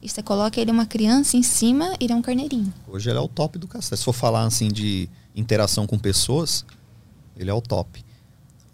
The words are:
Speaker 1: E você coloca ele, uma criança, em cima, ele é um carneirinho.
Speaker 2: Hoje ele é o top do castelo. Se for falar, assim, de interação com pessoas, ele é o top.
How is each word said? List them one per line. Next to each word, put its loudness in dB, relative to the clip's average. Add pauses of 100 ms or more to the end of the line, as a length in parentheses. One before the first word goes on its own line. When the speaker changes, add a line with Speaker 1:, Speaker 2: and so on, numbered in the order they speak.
Speaker 1:
E -14
você -8
coloca 0
ele, 0
uma 4
criança, 4
em 6
cima, 2
ele 0
é 2
um 2
carneirinho. -2 (140)
Speaker 2:
Hoje -4
ele 0
é 0
o -2
top -2
do -12
castelo. -8
Se -4
for 2
falar, 2
assim, 0
de -2 (260)
interação 0
com 0
pessoas, 0 (720)
ele -4
é 0
o 0
top. -4 (680)